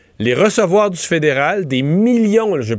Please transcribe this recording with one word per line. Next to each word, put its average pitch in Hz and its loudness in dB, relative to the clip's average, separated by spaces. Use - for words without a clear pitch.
les 117 0
recevoir 202 2
du 175 -10
fédéral, 151 -2
des 131 -2
millions, 214 2
là, 135 -2
je, 113 -4